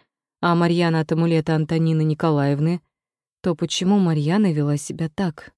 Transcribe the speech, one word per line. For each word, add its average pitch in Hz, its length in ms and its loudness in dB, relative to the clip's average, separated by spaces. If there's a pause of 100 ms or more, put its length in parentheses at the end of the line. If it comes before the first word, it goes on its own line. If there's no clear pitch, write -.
(400)
а 175 160 0
Марьяна 170 460 2
от 156 100 -4
амулета 165 420 0
Антонины 160 480 0
Николаевны, 151 800 0 (600)
то 175 140 -2
почему 185 440 0
Марьяна 170 540 2
вела 147 240 0
себя 160 320 -8
так? - 480 -8